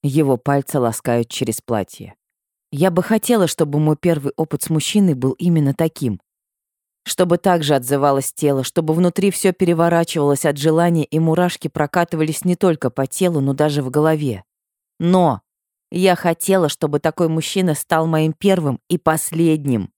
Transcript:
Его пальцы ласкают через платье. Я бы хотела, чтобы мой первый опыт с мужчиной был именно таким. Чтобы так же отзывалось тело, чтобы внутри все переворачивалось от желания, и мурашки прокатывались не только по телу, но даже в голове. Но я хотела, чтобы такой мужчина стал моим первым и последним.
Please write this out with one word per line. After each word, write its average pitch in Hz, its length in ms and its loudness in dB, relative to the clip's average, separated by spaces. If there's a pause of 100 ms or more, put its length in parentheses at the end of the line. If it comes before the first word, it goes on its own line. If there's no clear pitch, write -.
Его 139 360 2
пальцы 139 420 -2
ласкают 117 500 -2
через - 320 -6
платье. 104 540 -8 (560)
Я 156 180 0
бы 175 140 0
хотела, 220 420 2
чтобы 147 320 -2
мой 151 200 2
первый 151 380 -2
опыт - 280 -4
с - 80 -6
мужчиной 170 420 2
был 131 200 -2
именно 160 420 2
таким. 135 440 -4 (880)
Чтобы 175 320 0
так 175 240 2
же 147 140 0
отзывалось 139 580 0
тело, 139 300 0
чтобы 156 320 -2
внутри 180 340 2
все 185 240 0
переворачивалось 165 920 0
от 147 120 0
желания, 160 460 2
и 156 160 -2
мурашки 165 480 0
прокатывались 156 760 -2
не 180 120 0
только 160 340 0
по - 160 -4
телу, 170 360 -2
но 135 120 0
даже 147 300 0
в 127 80 -6
голове. 151 520 0 (560)
Но 170 440 2 (480)
я 180 240 2
хотела, 180 520 0
чтобы 147 320 -2
такой 160 280 -2
мужчина 160 480 0
стал 160 320 -2
моим 156 260 0
первым 170 460 0 (100)
и 175 80 0
последним. 156 1000 0